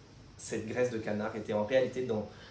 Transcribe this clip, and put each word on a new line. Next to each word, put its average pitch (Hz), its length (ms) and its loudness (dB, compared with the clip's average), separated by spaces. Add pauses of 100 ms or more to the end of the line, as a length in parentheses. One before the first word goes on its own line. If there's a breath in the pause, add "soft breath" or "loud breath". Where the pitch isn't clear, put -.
(380)
cette 107 300 -4
graisse 120 240 2
de 113 60 -4
canard 107 400 -2
était 107 160 -2
en 104 100 2
réalité 127 400 4
dans 110 240 0 (240 loud breath)